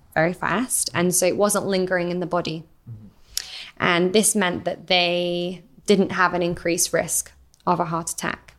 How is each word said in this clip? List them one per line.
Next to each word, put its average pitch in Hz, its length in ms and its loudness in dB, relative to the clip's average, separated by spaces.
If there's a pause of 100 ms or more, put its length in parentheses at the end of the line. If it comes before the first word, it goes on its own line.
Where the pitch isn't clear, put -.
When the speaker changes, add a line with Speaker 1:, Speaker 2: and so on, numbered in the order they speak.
(140)
Speaker 1:
very 165 200 2
fast. - 600 -2
And 175 200 2
so 185 120 2
it 180 100 2
wasn't 202 320 2
lingering 185 420 0
in 175 100 -4
the 180 60 -4
body. 160 380 -4 (260)
Speaker 2:
Mm-hmm. 110 180 -18 (720)
Speaker 1:
And 180 340 2
this 214 220 4
meant 175 300 0
that 170 220 -6
they 175 760 0 (220)
didn't 196 260 4
have 180 220 2
an 180 80 0
increased 170 520 0
risk - 380 -2 (340)
of 175 140 2
a 175 60 -2
heart 165 260 -4
attack. - 480 -8